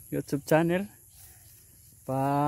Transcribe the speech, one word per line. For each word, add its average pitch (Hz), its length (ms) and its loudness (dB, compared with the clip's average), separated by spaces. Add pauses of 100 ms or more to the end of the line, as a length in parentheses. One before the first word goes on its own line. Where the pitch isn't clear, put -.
(120)
YouTube 143 320 -4
channel, 170 480 0 (1120)
pa 131 160 -4 (280)